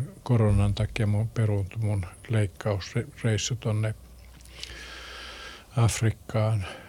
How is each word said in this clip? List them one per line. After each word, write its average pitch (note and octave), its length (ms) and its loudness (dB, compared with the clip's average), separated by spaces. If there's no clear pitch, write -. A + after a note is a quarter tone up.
koronan G#2 500 4
takia G#2+ 340 0
mun G#2 220 2
peruuntui G#2 520 0
mun G#2 240 0
leikkausreissu G#2+ 1300 0
tonne G#2+ 400 0
Afrikkaan. A2 880 2